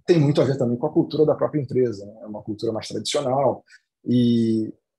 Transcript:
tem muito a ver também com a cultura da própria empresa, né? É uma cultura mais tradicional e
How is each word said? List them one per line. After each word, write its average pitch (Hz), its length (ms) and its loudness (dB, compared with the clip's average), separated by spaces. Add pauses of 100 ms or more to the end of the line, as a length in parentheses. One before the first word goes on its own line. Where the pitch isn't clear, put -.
tem 170 140 4
muito 147 220 4
a - 20 2
ver 131 140 0
também 120 200 -2
com 147 100 -4
a 156 60 -8
cultura 156 320 2
da 143 100 2
própria 143 260 -2
empresa, 120 440 -2
né? 107 160 -18
É 104 40 -16
uma 104 160 -12
cultura 110 300 -6
mais 107 160 -8
tradicional 131 760 -2 (420)
e 117 680 2 (260)